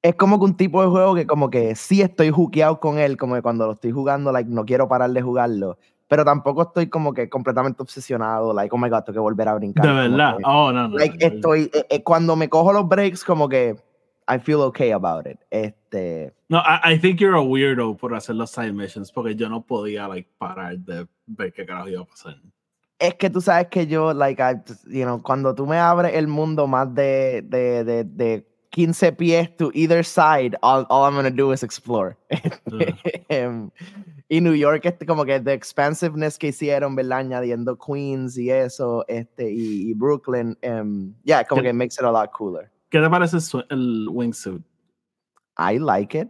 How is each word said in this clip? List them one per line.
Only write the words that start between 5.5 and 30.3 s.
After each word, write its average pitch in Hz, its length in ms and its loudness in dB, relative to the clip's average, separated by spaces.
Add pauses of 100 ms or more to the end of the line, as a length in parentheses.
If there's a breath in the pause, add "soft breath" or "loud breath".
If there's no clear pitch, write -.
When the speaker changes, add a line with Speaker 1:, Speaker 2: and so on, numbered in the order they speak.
Speaker 1:
pero 151 180 4
tampoco 143 380 2
estoy 165 260 -2
como 151 240 -2
que 120 160 -4
completamente 131 540 -2
obsesionado, 113 720 -4
like, 104 200 -2
"Oh 120 40 0
my 120 100 0
God, 113 140 0
tengo 110 120 -12
que 110 60 -4
volver 107 280 0
a 107 60 2
brincar", 104 300 0
Speaker 2:
¿De 156 60 6
Speaker 1:
como 135 100 2
Speaker 2:
verdad? 131 360 2
Speaker 1:
que, 101 100 -8
Speaker 2:
Oh, 139 260 4
no, 123 160 0
no, 131 80 -4
Speaker 1:
like, 156 220 0
Speaker 2:
no, 170 120 4
no. - 60 -8
Speaker 1:
estoy, 156 380 2
eh, 151 160 2
eh, 147 140 0
cuando 165 320 4
me 160 120 0
cojo 196 240 6
los 202 160 2
breaks, 190 360 0
como 156 240 2
que 123 280 2 (520)
I 127 100 0
feel 151 220 0
okay 131 320 2
about 87 340 -2
it. - 140 -16 (100)
Este 92 840 -8 (160)
Speaker 2:
No, 165 120 2
I, 160 340 4
I 160 40 2
think 180 200 2
you're 196 180 4
a 151 60 4
weirdo 131 540 0
por 120 180 -8
hacer 110 220 -8
los 113 140 -8
side 113 220 -8
missions, 101 380 -12
porque 113 240 -6
yo 110 140 -6
no 113 140 -8
podía, 104 440 -6
like, 92 320 -12
parar 92 400 -12
de 90 300 -12 (180)
ver 104 260 -10
qué 95 140 -14
carajo 90 220 -12
iba 90 140 -10
a 87 40 -16
pasar. - 300 -20 (640)
Speaker 1:
Es 175 140 0
que 190 160 -2
tú 185 100 -2
sabes 175 280 2
que 175 180 -2
yo, 156 280 0
like, 139 260 0
I, 127 200 0 (280)
you 127 160 -4
know, 123 160 -4
cuando 135 340 0
tú 139 120 -6
me 160 120 0
abres 175 360 2
el 156 140 0
mundo 151 400 0
más 131 260 -2
de, 135 480 0
de, 123 420 -2
de, 117 200 -2
de 113 420 -4 (240)
quince 170 460 2
pies 165 320 2 (100)
to 156 160 0
either 165 280 4
side, 151 600 2